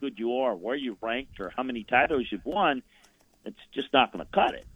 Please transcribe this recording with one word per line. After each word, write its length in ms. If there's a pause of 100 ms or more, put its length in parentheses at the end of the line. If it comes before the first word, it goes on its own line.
good 180
you 200
are, 140
where 220
you 260
ranked, 380
or 180
how 60
many 220
titles 460
you've 140
won, 380 (600)
it's 120 (160)
just 200
not 180
gonna 240
cut 200
it. 220